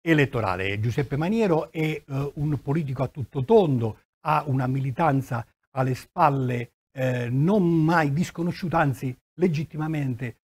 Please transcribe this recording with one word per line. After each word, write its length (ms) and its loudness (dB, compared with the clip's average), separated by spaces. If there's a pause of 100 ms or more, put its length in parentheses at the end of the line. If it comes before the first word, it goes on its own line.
elettorale. 800 0
Giuseppe 360 -2
Maniero 540 0
è, 100 -8
eh, 540 -4
un 280 -2
politico 400 -2
a 60 -2
tutto 360 -6
tondo, 540 2 (220)
ha 260 0
una 200 0
militanza 760 0 (280)
alle 220 -2
spalle, 760 0 (220)
eh, 360 -2
non 560 2
mai 300 2
disconosciuta, 640 -2
anzi 360 0 (200)
legittimamente 1080 -4